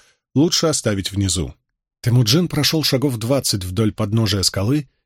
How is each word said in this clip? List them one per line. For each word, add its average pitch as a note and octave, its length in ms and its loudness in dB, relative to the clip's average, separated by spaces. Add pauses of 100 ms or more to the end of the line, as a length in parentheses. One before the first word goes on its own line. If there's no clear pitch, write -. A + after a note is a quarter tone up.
(360)
лучше E3 320 2
оставить G#2 440 -2
внизу. F#2 440 -2 (460)
Темуджин B2 460 2
прошёл D3+ 360 0
шагов C3 340 0
двадцать A2+ 460 -2
вдоль G2 300 0
подножия G#2 500 0
скалы B2+ 460 -2 (160)